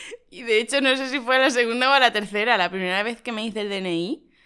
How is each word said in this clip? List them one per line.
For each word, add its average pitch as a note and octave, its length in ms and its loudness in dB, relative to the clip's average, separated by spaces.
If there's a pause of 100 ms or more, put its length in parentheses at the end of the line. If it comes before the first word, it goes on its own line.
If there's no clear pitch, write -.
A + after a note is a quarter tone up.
(300)
Y F#3 120 -14
de A3+ 180 2
hecho, C4+ 200 0
no C4+ 160 2
sé C4 120 -4
si C4 120 -2
fue B3 160 2
a C4 40 4
la C4 100 4
segunda B3 400 2
o C#4 40 6
a C#4 60 6
la A#3+ 120 6
tercera. G#3 460 0
La F3 120 0
primera F#3+ 320 -2
vez A3+ 200 -8
que A#3+ 100 -10
me A3 120 -6
hice G#3+ 180 -6
el G3+ 80 -6
D G3 80 -6
N F#3 160 -4
I, F3+ 360 -6 (160)